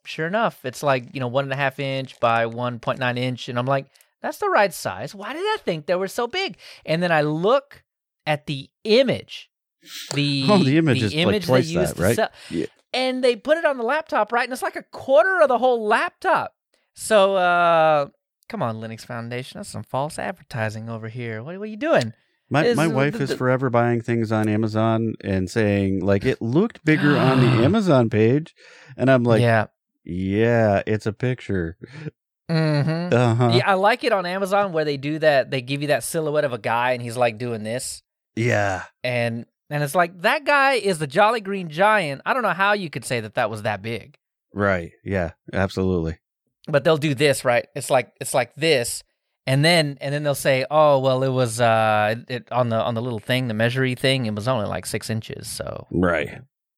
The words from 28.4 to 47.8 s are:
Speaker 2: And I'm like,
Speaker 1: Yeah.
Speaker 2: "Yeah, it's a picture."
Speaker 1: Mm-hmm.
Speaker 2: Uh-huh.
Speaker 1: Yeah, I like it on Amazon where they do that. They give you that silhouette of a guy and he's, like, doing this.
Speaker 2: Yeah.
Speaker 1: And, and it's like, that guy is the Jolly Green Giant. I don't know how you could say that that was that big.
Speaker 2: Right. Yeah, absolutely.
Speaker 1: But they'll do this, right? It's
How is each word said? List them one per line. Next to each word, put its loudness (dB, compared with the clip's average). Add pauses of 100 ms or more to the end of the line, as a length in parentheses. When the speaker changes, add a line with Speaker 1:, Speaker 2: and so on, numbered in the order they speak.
Speaker 2:
And 2
I'm 4
like, 4
Speaker 1:
Yeah. 2 (380)
Speaker 2:
"Yeah, 2
it's -2
a -2
picture." -4 (760)
Speaker 1:
Mm-hmm. 0
Speaker 2:
Uh-huh. 2
Speaker 1:
Yeah, 4
I 4
like 2
it 2
on 0
Amazon -2
where 0
they -2
do -6
that. 4
They -4
give -6
you -4
that 0
silhouette -2
of -2
a -6
guy 0
and -4
he's, -8
like, 2
doing -6
this. -8 (340)
Speaker 2:
Yeah. 0 (180)
Speaker 1:
And, -4 (240)
and -4
it's -6
like, 0
that 0
guy 2
is 0
the -4
Jolly 2
Green -8
Giant. 0
I -2
don't -2
know 0
how 2
you -2
could -8
say -2
that -12
that 0
was -8
that -4
big. -10 (340)
Speaker 2:
Right. 0 (120)
Yeah, -2 (200)
absolutely. -2 (500)
Speaker 1:
But 0
they'll 4
do 0
this, 0
right? 2
It's -10